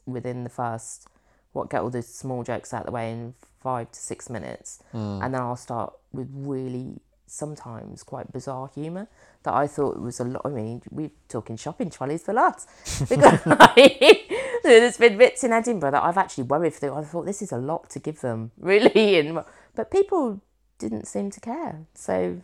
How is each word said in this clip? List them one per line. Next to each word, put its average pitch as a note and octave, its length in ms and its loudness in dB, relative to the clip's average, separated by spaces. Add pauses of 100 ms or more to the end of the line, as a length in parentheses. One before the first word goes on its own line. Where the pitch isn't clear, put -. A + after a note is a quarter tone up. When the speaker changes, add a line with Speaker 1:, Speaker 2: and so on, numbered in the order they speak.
Speaker 1:
within B2 400 -8
the A#2+ 40 -12
first, - 580 -10 (460)
what, - 160 -8
get A2+ 120 -4
all A2+ 80 -4
the B2 120 -6
small B2 420 -10
jokes - 300 -8
out A2+ 80 -8
of - 60 -14
the - 60 -10
way A2+ 180 -8
in A#2 220 -12 (260)
five B2 320 -6
to - 80 -20
six - 300 -14
minutes, D2+ 500 -14 (140)
Speaker 2:
Hmm. G#2 280 -6
Speaker 1:
and C3 120 -6
then B2+ 80 -4
I'll B2 160 -6
start - 360 -10 (200)
with C3 200 -10
really, C3 680 -10 (260)
sometimes A#2+ 760 -14
quite - 300 -14
bizarre C3 420 -10
humour E3+ 320 -10 (360)
that - 100 -4
I C#3 140 2
thought C#3 320 -2
was A#2 200 -8
a B2 60 -4
lot. B2+ 200 -8
I C3+ 40 -6
mean, A#2 320 -8 (100)
we're D3 200 -10 (180)
talking A2+ 280 -10
shopping E3+ 320 -8
trolleys C#3 340 -8
for G3 100 -4
lads. C#4 340 0 (200)
<laughs> - 220 -4
Because, - 360 6
like, C4+ 840 8 (340)
there's A#3+ 340 8
been G#3+ 200 4
bits - 260 4
in A3+ 100 0
Edinburgh A3 380 0
that C#3 120 2
I've F3 140 -2
actually F#3 260 -2
worried D3+ 300 0
through. C#3 200 -6
I D3+ 100 -8
thought, D3+ 220 -8
"This G3+ 160 -8
is G3 120 -10
a A#2+ 40 -4
lot D3 340 -8
to - 80 -12
give D#3 220 -10
them, A2+ 320 -6
<laughs> - 60 -20
really." G3+ 600 4
And, D3+ 240 -4 (320)
but A3 160 -8
people E4+ 500 -2 (360)
didn't A3 300 -8
seem G3+ 240 -8
to - 80 -18
care. A#3 460 -12 (100)
So F3+ 480 -6